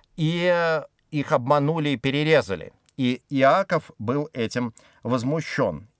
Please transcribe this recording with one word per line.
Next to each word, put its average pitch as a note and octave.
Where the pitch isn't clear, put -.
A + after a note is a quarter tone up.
и, E3+
э, E3
их D3
обманули D3
и C3+
перерезали. C3+
И B2+
Иаков D3
был C3+
этим A2+
возмущён. A#2+